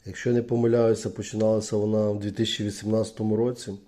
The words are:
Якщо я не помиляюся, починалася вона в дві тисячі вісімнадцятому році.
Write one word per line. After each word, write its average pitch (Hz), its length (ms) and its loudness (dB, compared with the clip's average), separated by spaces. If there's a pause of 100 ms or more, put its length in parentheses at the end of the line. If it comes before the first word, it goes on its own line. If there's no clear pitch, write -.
Якщо 104 240 -4
я 120 60 4
не 120 60 2
помиляюся, 117 680 2
починалася 110 640 0
вона 107 340 2
в 104 80 -2
дві 101 120 -4
тисячі 107 340 -2
вісімнадцятому 107 720 -2
році. 117 360 -2 (160)